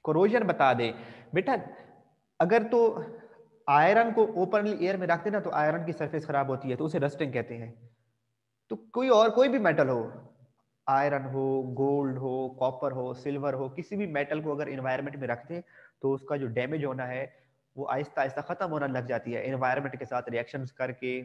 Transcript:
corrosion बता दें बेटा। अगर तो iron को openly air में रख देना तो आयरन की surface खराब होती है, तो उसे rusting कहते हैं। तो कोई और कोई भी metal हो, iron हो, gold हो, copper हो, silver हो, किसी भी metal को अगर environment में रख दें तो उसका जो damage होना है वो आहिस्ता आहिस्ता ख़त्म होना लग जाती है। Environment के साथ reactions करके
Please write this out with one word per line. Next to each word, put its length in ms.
corrosion 380
बता 320
दें 180
बेटा। 220
अगर 280
तो 120
iron 440
को 120
openly 440
air 100
में 100
रख 180
देना 160
तो 100
आयरन 340
की 80
surface 340
खराब 240
होती 200
है, 60
तो 80
उसे 140
rusting 340
कहते 220
हैं। 180
तो 60
कोई 160
और 220
कोई 180
भी 100
metal 300
हो, 120
iron 380
हो, 380
gold 440
हो, 400
copper 340
हो, 220
silver 400
हो, 140
किसी 280
भी 100
metal 340
को 140
अगर 140
environment 480
में 120
रख 200
दें 120
तो 120
उसका 220
जो 100
damage 380
होना 200
है 320
वो 80
आहिस्ता 360
आहिस्ता 220
ख़त्म 240
होना 200
लग 200
जाती 260
है। 160
Environment 500
के 60
साथ 240
reactions 440
करके 380